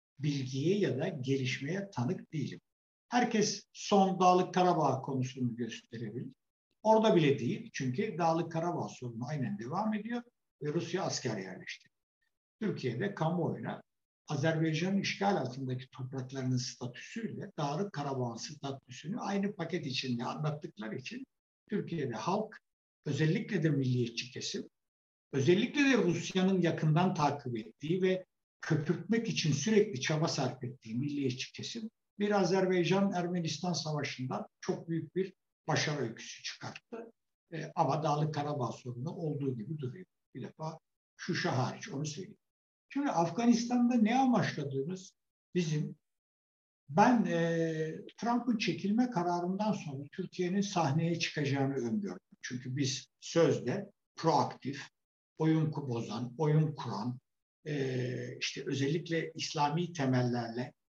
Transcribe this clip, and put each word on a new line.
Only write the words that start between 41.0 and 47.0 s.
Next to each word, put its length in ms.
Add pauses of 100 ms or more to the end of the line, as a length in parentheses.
Şuşa 420
hariç 300
onu 180
söyleyeyim. 320 (500)
Şimdi 220
Afganistan'da 840
ne 240
amaçladığımız 960 (420)
bizim, 420 (920)
ben, 360